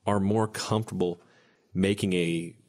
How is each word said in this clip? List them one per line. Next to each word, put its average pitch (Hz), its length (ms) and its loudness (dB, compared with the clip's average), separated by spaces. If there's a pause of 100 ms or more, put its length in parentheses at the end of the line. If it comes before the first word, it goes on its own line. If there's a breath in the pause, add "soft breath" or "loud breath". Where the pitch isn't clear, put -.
are 104 140 2
more 107 280 2
comfortable 98 720 -2 (520 soft breath)
making 98 400 0
a 85 420 -2 (140)